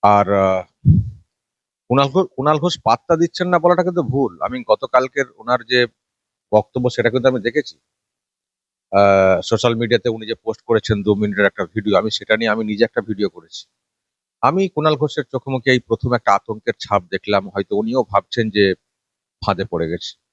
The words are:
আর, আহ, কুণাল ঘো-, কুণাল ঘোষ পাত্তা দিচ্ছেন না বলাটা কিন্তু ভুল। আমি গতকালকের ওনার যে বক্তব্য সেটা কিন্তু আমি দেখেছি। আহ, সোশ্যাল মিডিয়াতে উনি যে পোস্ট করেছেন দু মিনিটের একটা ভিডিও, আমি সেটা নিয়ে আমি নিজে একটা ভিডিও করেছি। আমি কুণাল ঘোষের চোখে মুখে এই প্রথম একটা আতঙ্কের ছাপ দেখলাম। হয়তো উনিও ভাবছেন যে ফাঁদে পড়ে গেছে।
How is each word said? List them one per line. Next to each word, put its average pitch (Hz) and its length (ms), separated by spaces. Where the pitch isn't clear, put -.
আর, 101 320
আহ, 95 280
কুণাল 139 200
ঘো-, 170 180
কুণাল 151 320
ঘোষ 156 260
পাত্তা 127 320
দিচ্ছেন 170 320
না 180 100
বলাটা 175 240
কিন্তু 175 200
ভুল। 127 380
আমি 117 280
গতকালকের 131 560
ওনার 120 220
যে 123 180
বক্তব্য 120 360
সেটা 117 200
কিন্তু 123 180
আমি 127 120
দেখেছি। 120 380
আহ, 98 440
সোশ্যাল 117 340
মিডিয়াতে 117 340
উনি 110 180
যে 110 80
পোস্ট - 280
করেছেন 107 400
দু 104 120
মিনিটের 101 320
একটা 98 180
ভিডিও, 101 340
আমি 107 120
সেটা 110 260
নিয়ে 113 140
আমি 110 140
নিজে 107 200
একটা 113 160
ভিডিও 101 280
করেছি। - 380
আমি 175 280
কুণাল 156 280
ঘোষের 139 360
চোখে 135 180
মুখে 131 200
এই 127 100
প্রথম 120 320
একটা 113 220
আতঙ্কের 107 460
ছাপ 101 300
দেখলাম। 98 380
হয়তো 98 280
উনিও 113 280
ভাবছেন 104 460
যে 98 240
ফাঁদে 95 180
পড়ে 82 240
গেছে। - 440